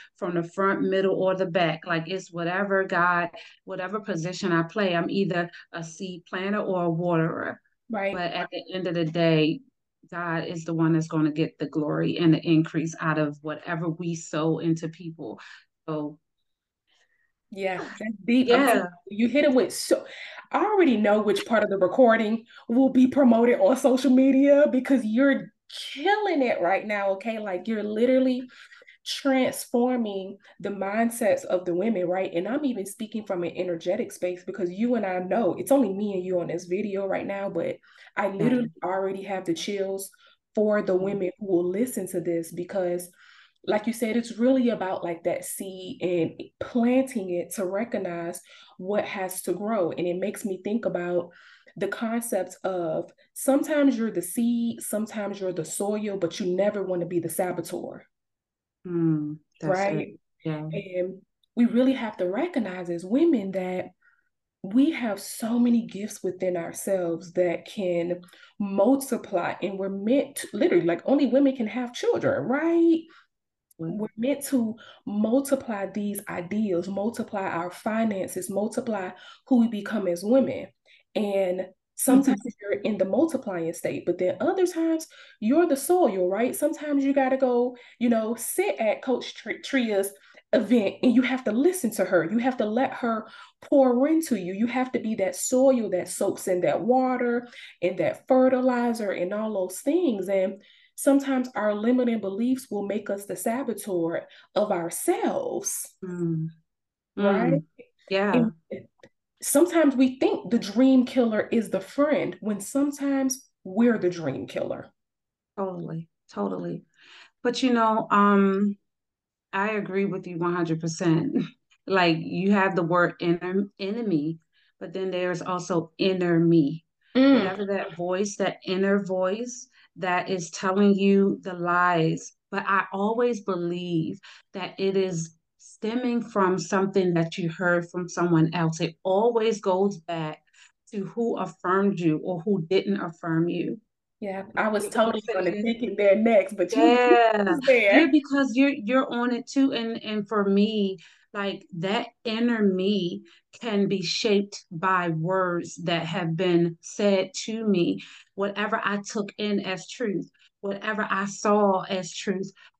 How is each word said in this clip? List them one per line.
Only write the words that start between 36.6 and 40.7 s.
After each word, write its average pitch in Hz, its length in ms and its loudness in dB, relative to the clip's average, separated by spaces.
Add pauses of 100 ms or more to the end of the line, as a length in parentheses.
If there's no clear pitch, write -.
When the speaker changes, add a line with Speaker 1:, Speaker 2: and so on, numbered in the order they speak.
Speaker 2:
video 196 400 -4
right 180 200 -4
now, 196 240 -6
but - 280 -6 (380)
I - 120 -2
Speaker 1:
Yeah. 196 60 -4
Speaker 2:
literally 233 380 0 (120)
already 190 400 -4
have 190 220 -8
the 170 80 -2
chills 196 560 -6 (460)
for 208 260 2